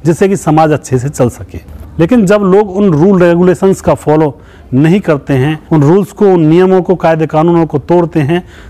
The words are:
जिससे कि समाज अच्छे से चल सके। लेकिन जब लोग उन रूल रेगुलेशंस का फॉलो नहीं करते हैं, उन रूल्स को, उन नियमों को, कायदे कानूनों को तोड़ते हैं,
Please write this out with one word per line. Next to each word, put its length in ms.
जिससे 240
कि 80
समाज 340
अच्छे 280
से 100
चल 200
सके। 320
लेकिन 260
जब 160
लोग 340
उन 180
रूल 300
रेगुलेशंस 580
का 120
फॉलो 440
नहीं 260
करते 340
हैं, 260
उन 120
रूल्स 280
को, 140
उन 200
नियमों 360
को, 140
कायदे 320
कानूनों 380
को 140
तोड़ते 400
हैं, 280